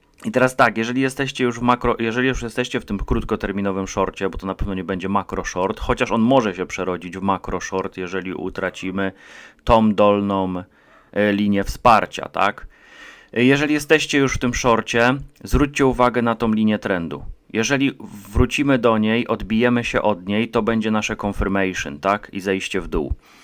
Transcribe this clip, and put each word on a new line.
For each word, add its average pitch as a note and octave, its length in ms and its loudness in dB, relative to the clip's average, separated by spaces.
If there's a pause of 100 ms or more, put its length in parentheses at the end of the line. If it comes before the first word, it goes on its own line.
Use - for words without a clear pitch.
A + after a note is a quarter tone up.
(240)
I A2+ 60 -6
teraz B2+ 260 2
tak, A2+ 220 4
jeżeli A#2+ 220 -2
jesteście C3+ 440 -2
już A#2+ 140 0
w A#2 40 -6
makro-, B2 360 2
jeżeli A#2 300 0
już B2 140 -2
jesteście A#2+ 380 -4
w - 40 -16
tym G2+ 140 -6
krótkoterminowym G2+ 880 -2
shorcie, F#2+ 440 -2
bo - 80 -10
to G2 80 -8
na F#2+ 80 -4
pewno G2+ 200 -4
nie F#2 100 -6
będzie F#2 240 -6
makro F#2+ 360 -2
short, F#2+ 360 -4
chociaż B2 320 -2
on A2+ 80 2
może A2+ 340 4
się F2+ 120 -4
przerodzić F2+ 520 -6
w F#2 40 -8
makro F#2+ 380 -2
short, F#2+ 360 -6
jeżeli F#2 380 -6
utracimy F#2 800 -4 (520)
tą A2 300 6
dolną, G2 680 2 (500)
e, G#2 200 2
linię G2+ 320 2
wsparcia, - 640 0
tak? F#2+ 380 -2 (640)
E, A#2 120 2
jeżeli C#3+ 300 4
jesteście D3 440 2
już C3+ 160 2
w - 40 -4
tym A#2+ 160 -2
shorcie, A#2 600 2 (300)
zwróćcie C#3+ 420 2
uwagę B2 360 2
na A#2 120 2
tą A2+ 180 0
linię G#2+ 260 2
trendu. E2 460 -4 (280)
Jeżeli C3 400 0 (400)
wrócimy C3 460 2
do A2+ 200 4
niej, A2 300 0
odbijemy A2+ 560 2
się - 180 -2
od F#2 240 0
niej, G#2+ 220 0
to A#2 140 0
będzie A2 280 0
nasze G#2+ 260 -2 (100)
confirmation, F#2+ 720 -2
tak? G2+ 320 0
I F#2+ 80 -6
zejście F#2+ 400 -2
w E2+ 80 -10
dół. D#2 260 -2 (300)